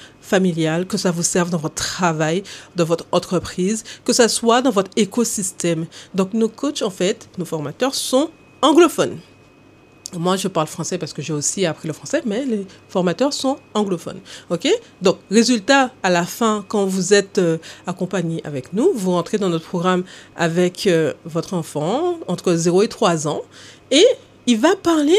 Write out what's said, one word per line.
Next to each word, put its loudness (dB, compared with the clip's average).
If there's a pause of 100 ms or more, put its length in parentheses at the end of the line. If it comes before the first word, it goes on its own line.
(200)
familial, 0
que -4
ça 0
vous -2
serve 0
dans 0
votre -6
travail, -2 (320)
dans 2
votre 0
entreprise, -2 (220)
que 2
ça 4
soit 2
dans 2
votre 0
écosystème. -2 (280)
Donc, -2
nos 2
coachs, -6
en -2
fait, -4
nos -6
formateurs -4
sont 0 (320)
anglophones. 4 (960)
Moi, 0
je -4
parle -2
français -8
parce -8
que -10
j'ai -6
aussi -2
appris -4
le -6
français, -4
mais -2
les -2 (240)
formateurs 0
sont -2 (180)
anglophones. -4 (300)
Ok ? -2 (340)
Donc, 2 (160)
résultat, 4 (140)
à 2
la 2
fin, -2
quand 0
vous -2
êtes, 4
euh, 2 (300)
accompagné -4
avec -10
nous, 4
vous -2
rentrez 0
dans 0
notre -2
programme 0 (320)
avec, 0
euh, 2 (120)
votre -6
enfant -2
entre 0
zéro 2
et 2
trois 0
ans -4 (480)
et 6 (400)
il 2
va 4
parler 2